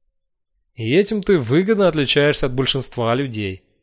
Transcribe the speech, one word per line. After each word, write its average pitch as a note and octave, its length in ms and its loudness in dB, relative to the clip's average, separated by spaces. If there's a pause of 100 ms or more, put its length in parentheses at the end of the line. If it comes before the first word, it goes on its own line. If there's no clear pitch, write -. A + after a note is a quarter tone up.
(760)
«И A2+ 180 -4
этим G3+ 280 2
ты G3 160 2
выгодно F#3 500 2
отличаешься D3 580 2
от B2+ 80 -4
большинства B2 600 -2
людей», G#2+ 500 -4 (200)